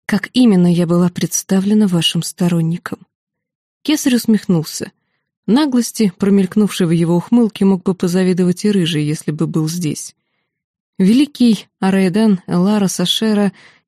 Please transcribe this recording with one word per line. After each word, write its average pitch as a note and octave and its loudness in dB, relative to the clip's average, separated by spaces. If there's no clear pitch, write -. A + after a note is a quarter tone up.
«как - -4
именно F#3+ 4
я F3 0
была F3 2
представлена F#3+ 0
вашим F3 -2
сторонникам». E3+ -4
Кесарь C#4+ 0
усмехнулся. - -2
Наглости, A#3+ 0
промелькнувшей G3 0
в D#3+ -2
его E3+ 0
ухмылке, A3 0
мог G3 2
бы F#3+ -2
позавидовать F3+ 0
и G#3 2
Рыжий, E3 -2
если D3+ -6
бы D#3 -4
был D#3 -2
здесь. E3+ -8
Великий A#3 2
Араэдан F#3+ 2
Элара G3 0
Сашера G3+ -2